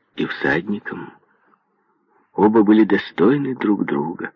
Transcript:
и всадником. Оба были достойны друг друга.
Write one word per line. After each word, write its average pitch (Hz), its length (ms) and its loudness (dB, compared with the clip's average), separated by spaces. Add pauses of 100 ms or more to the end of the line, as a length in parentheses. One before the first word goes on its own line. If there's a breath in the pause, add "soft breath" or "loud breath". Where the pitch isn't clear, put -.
(140)
и - 100 -4
всадником. - 880 -6 (1200)
Оба 107 300 4
были 107 200 6
достойны 117 720 0
друг 101 300 -2
друга. 78 500 -6